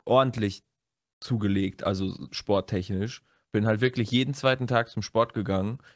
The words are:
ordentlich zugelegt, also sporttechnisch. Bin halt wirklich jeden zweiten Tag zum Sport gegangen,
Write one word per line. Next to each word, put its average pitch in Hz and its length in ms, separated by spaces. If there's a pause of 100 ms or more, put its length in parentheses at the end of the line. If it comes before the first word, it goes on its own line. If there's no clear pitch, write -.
ordentlich 117 580 (560)
zugelegt, 98 640
also 95 320 (140)
sporttechnisch. 98 920 (300)
Bin 107 140
halt 110 160
wirklich 123 280
jeden 131 220
zweiten 131 340
Tag 117 220
zum 110 140
Sport - 320
gegangen, 98 440 (180)